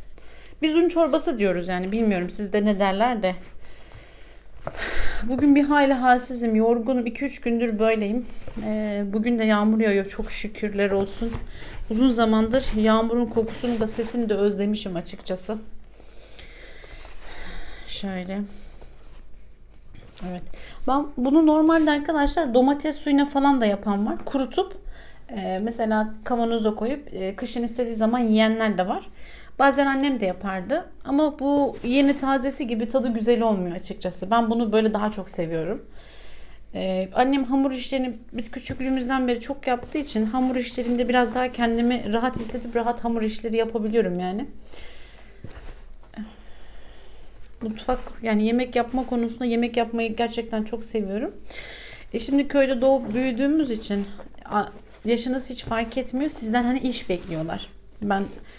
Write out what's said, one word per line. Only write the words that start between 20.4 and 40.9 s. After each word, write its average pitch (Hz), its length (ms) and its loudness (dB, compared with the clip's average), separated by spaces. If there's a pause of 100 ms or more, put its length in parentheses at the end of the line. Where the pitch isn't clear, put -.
Ben 285 180 2 (100)
bunu 277 300 6
normalde 311 440 6
arkadaşlar 294 640 2
domates 285 420 4
suyuna 277 300 4
falan 277 340 4
da 220 60 4
yapan 202 400 0
var. 330 180 -4
Kurutup, 277 520 -2 (520)
e, 190 340 -4
mesela 220 520 0 (100)
kavanoza 226 500 0
koyup, 262 400 -4
e, 190 220 -4
kışın 240 260 -4
istediği 233 320 -4
zaman 220 240 2
yiyenler 220 600 4
de 185 100 2
var. 320 220 -6 (480)
Bazen 277 280 6
annem 269 340 2
de 202 60 0
yapardı. 190 640 -4 (140)
Ama 285 340 2
bu 285 460 2
yeni 277 320 6
tazesi 269 500 0
gibi 226 220 -2
tadı 240 260 2
güzel 226 280 2
olmuyor 185 340 0
açıkçası. 185 540 -6
Ben 233 200 4
bunu 233 220 0
böyle 220 220 4
daha 214 160 0
çok 202 200 -8
seviyorum. 165 540 -4 (920)
Ee, 185 400 -2
annem 269 300 4
hamur 269 260 2
işlerini 254 460 -2 (160)
biz 233 180 -6
küçüklüğümüzden 262 800 -2
beri 233 120 0
çok 277 260 -8
yaptığı - 320 -2
için 220 280 0
hamur 254 300 0
işlerinde 240 520 -2